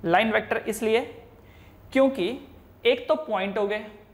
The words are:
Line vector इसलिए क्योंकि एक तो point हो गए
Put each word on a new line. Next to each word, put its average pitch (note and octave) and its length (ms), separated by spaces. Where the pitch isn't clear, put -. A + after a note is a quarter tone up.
Line G3 280
vector G#3+ 240
इसलिए A3 340
क्योंकि C4 340
एक B3+ 220
तो D#4 100
point G3+ 400
हो G3+ 100
गए G#3+ 180